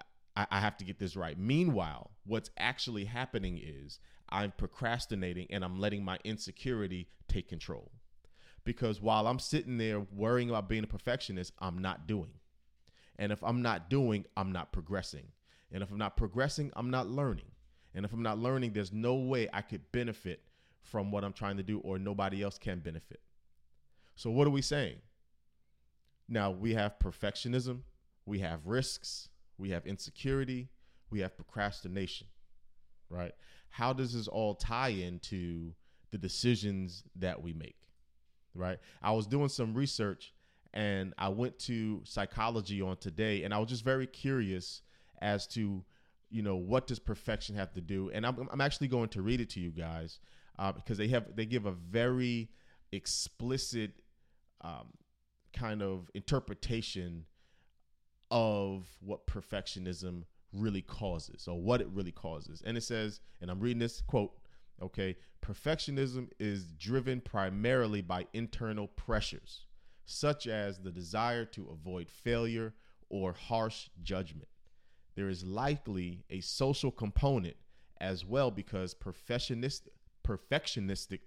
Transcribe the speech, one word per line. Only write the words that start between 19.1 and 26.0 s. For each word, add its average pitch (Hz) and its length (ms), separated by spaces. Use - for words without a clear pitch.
way 127 380
I 101 100
could - 280
benefit 113 520
from 101 280
what 101 140
I'm 98 80
trying 101 240
to 98 60
do, 104 180
or 95 180
nobody 98 440
else 98 160
can 92 220
benefit. 80 400
So - 160
what 139 160
are 147 40
we 139 120
saying? 135 340